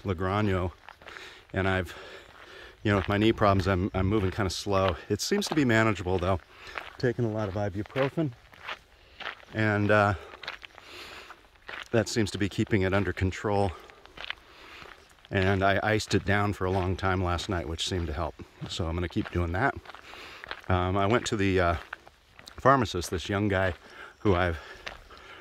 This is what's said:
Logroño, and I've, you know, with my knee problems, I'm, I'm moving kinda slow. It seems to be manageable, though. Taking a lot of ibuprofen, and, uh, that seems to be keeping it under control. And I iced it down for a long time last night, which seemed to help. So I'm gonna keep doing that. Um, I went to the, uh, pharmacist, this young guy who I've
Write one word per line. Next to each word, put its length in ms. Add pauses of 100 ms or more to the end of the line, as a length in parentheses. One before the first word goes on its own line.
Logroño, 680 (800)
and 160
I've, 260 (880)
you 80
know, 60
with 100
my 120
knee 140
problems, 360
I'm, 240
I'm 140
moving 240
kinda 180
slow. 480 (140)
It 100
seems 280
to 60
be 120
manageable, 520
though. 220 (560)
Taking 300
a 40
lot 180
of 60
ibuprofen, 760 (1200)
and, 380
uh, 240 (1800)
that 180
seems 220
to 80
be 100
keeping 320
it 140
under 180
control. 600 (1600)
And 320
I 200
iced 320
it 100
down 300
for 100
a 60
long 260
time 260
last 280
night, 180
which 180
seemed 200
to 80
help. 200 (340)
So 180
I'm 80
gonna 120
keep 240
doing 220
that. 220 (960)
Um, 260
I 80
went 220
to 100
the, 240
uh, 160 (840)
pharmacist, 520
this 180
young 200
guy 260 (460)
who 140
I've 240 (840)